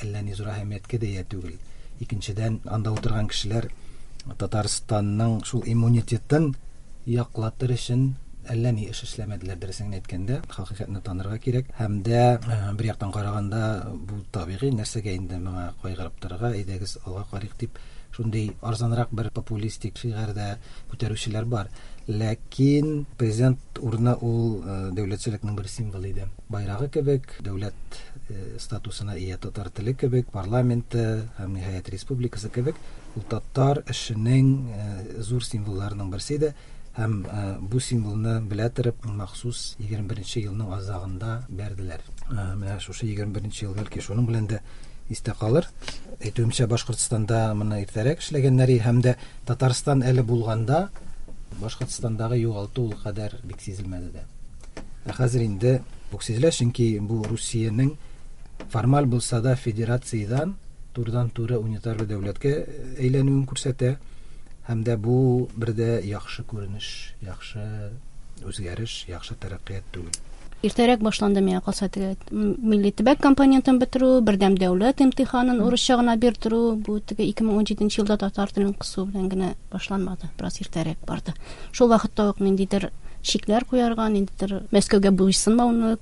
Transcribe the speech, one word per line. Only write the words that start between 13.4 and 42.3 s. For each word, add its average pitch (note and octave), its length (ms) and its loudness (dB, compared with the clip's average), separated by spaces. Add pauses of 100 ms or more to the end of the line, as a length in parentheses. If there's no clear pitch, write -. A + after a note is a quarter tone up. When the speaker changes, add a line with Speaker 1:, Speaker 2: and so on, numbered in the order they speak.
Speaker 1:
бу G2+ 300 -8 (100)
табигый F#2+ 400 -2
нәрсәгә G#2+ 440 -2
инде F#2 200 -6
моңа F2+ 360 -4 (100)
кайгырып F2+ 380 -6
торырга, G2+ 340 -4
әйдәгез, G2 500 -6
алга G2 260 -8
карыйк G2 280 -8
дип, - 200 -8 (320)
шундый G#2+ 520 -2
арзанрак A2+ 500 0
бер G#2+ 180 -2
популистик G#2+ 680 -4
шигарьдә G#2 580 -4 (340)
күтәрүчеләр A2 540 -2
бар. A2+ 240 -2 (400)
Ләкин C#3 960 2 (140)
президент B2 400 4 (220)
урыны A#2 420 2
ул, A2+ 420 0
э, F#2+ 320 -4
дәүләтчелекнең G#2 600 -2
бер G2 120 -6
символы F#2+ 420 -6
иде. F#2+ 180 -2 (200)
Байрагы G2+ 400 -2
кебек, C#3 540 0
дәүләт, G2+ 320 -4 (560)
э, G#2+ 280 -8
статусына G2 600 -6
ия F#2 180 -6
татар G2 320 -6
теле G#2+ 240 -2
кебек, B2+ 380 0
парламенты A2+ 1000 0 (100)
һәм, G2 140 -6
ниһаять, F#2 380 -6
республикасы A2+ 580 -4
кебек, B2 280 -2 (400)
ул A2 120 -6
татар C3 580 2
эшенең, B2 600 4 (240)
э, G#2 500 -6
зур A#2+ 220 -2
символларының G2+ 680 -4
берсе G2+ 260 -4
иде. D3 180 0 (420)
Һәм, G#2+ 300 0
э, G2 340 -4
бу G#2 200 -2
символны A2+ 680 0
белә G#2 220 0
торып, A#2 340 -2
махсус G#2+ 720 -8
егерме G#2 300 -4
беренче F#2+ 340 -6
елның G#2 340 -4
азагында G2 720 -6
бәрделәр. F#2+ 520 -6 (300)